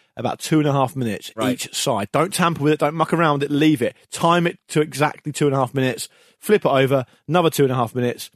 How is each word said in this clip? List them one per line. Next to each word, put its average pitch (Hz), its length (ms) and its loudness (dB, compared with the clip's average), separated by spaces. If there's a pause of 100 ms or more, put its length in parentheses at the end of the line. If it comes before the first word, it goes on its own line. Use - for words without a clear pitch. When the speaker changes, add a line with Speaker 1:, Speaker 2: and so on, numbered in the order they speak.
(160)
Speaker 1:
about 120 220 -6
two - 220 0
and 147 80 2
a 139 60 2
half 135 220 0
minutes 117 400 -6
Speaker 2:
Right. 110 180 -2
Speaker 1:
each - 200 -10
side. 104 380 -2
Don't 160 200 0
tamper 170 300 0
with 151 120 2
it. 151 60 -2
Don't 147 140 -2
muck 165 200 -2
around 156 280 2
with 143 80 -4
it. 147 60 -4
Leave 147 260 2
it. - 140 -2 (160)
Time 170 340 2
it - 220 -4
to - 140 -2
exactly 147 500 -4
two 147 160 0
and 135 80 0
a - 20 0
half 131 160 0
minutes. 131 340 -2 (300)
Flip - 260 0
it 139 60 2
over. 135 340 2 (240)
Another 165 220 2
two 147 140 2
and 127 80 4
a 123 40 -2
half 127 200 -2
minutes. 123 400 -4